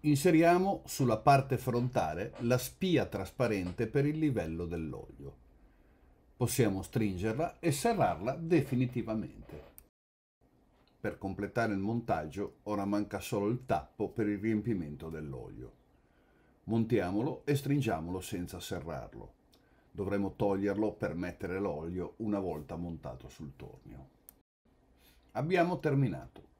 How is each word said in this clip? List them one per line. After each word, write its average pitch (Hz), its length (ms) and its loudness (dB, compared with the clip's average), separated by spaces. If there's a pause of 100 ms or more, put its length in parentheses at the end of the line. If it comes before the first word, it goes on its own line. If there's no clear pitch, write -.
Inseriamo 170 840 6
sulla 117 320 2
parte 135 380 6
frontale 113 800 0
la 123 200 4
spia 151 480 0
trasparente 98 800 -2
per 139 200 2
il 151 120 0
livello 87 480 0
dell'olio. 78 720 -8 (1000)
Possiamo 110 460 2
stringerla 110 760 -2
e 165 100 2
serrarla 131 640 2
definitivamente. 127 1400 0 (1200)
Per - 200 -6
completare 101 540 -2
il 98 60 -2
montaggio 98 840 -4
ora 101 200 -2
manca 101 360 -2
solo 101 260 -2
il 123 180 0
tappo 92 440 -2
per 110 180 -2
il 104 120 0
riempimento 95 680 -2
dell'olio. 64 640 -10 (920)
Montiamolo 110 800 0
e 147 100 2
stringiamolo 107 680 0
senza 90 380 -8
serrarlo. 71 760 -8 (580)
Dovremo 98 420 -2
toglierlo 101 600 2
per 85 200 -4
mettere 90 460 -4
l'olio 87 560 -4
una 104 240 -2
volta 80 340 -4
montato 76 540 -8
sul 71 260 -14
tornio. - 540 -16 (1200)
Abbiamo 170 460 2
terminato. 135 640 0 (180)